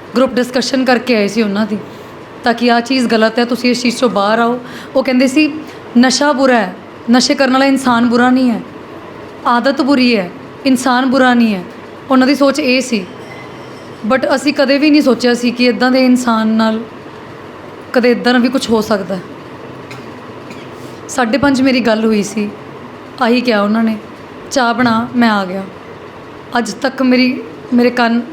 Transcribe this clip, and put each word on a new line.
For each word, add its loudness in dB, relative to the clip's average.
ਗਰੁੱਪ 2
ਡਿਸਕਸ਼ਨ 0
ਕਰਕੇ 2
ਆਏ 2
ਸੀ 0
ਉਹਨਾਂ 0
ਦੀ, -4
ਤਾਂ 2
ਕਿ 2
ਆਹ 4
ਚੀਜ਼ 0
ਗਲਤ 2
ਹੈ, 4
ਤੁਸੀਂ 0
ਇਸ 0
ਚੀਜ਼ 0
'ਚੋਂ 2
ਬਾਹਰ 2
ਆਓ। 0
ਉਹ 2
ਕਹਿੰਦੇ 4
ਸੀ 2
ਨਸ਼ਾ 4
ਬੁਰਾ 4
ਹੈ, 0
ਨਸ਼ੇ 4
ਕਰਨ 2
ਵਾਲਾ 4
ਇਨਸਾਨ 2
ਬੁਰਾ 4
ਨਹੀਂ 4
ਹੈ, -2
ਆਦਤ 2
ਬੁਰੀ 4
ਹੈ, -2
ਇਨਸਾਨ 2
ਬੁਰਾ 4
ਨਹੀਂ 4
ਹੈ। -6
ਉਹਨਾਂ 4
ਦੀ 4
ਸੋਚ 2
ਇਹ 2
ਸੀ, -2
but 2
ਅਸੀਂ 0
ਕਦੇ 4
ਵੀ 4
ਨਹੀਂ 6
ਸੋਚਿਆ 2
ਸੀ 0
ਕਿ 0
ਇੱਦਾਂ 2
ਦੇ 4
ਇਨਸਾਨ 2
ਨਾਲ 2
ਕਦੇ 4
ਇੱਦਾਂ 2
ਵੀ 4
ਕੁਛ -2
ਹੋ 2
ਸਕਦਾ। -2
ਸਾਢੇ 0
ਪੰਜ 2
ਮੇਰੀ 4
ਗੱਲ 2
ਹੋਈ 2
ਸੀ, -4
ਆਹੀ 4
ਕਿਹਾ 2
ਉਹਨਾਂ 2
ਨੇ, 0
"ਚਾਹ 2
ਬਣਾ, 2
ਮੈਂ 4
ਆ 0
ਗਿਆ।" -6
ਅੱਜ -2
ਤੱਕ -4
ਮੇਰੀ, 2
ਮੇਰੇ 4
ਕੰਨ 0